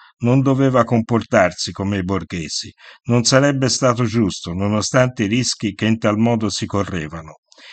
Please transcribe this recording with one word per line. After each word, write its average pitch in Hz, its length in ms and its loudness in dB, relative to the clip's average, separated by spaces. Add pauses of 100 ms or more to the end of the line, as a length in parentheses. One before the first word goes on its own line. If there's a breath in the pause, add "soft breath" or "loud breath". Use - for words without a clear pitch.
(180 soft breath)
non 123 240 2
doveva 131 400 2
comportarsi 113 880 0
come 98 280 -2
i 92 40 -2
borghesi. 90 720 -6 (320 loud breath)
Non 120 180 2
sarebbe 135 460 2
stato 123 360 0
giusto, 104 480 -2
nonostante 107 720 0
i 98 40 0
rischi 113 460 -2
che - 120 -2
in 113 120 2
tal 104 180 0
modo 110 340 2
si - 160 -6
correvano. 82 680 -6 (360 loud breath)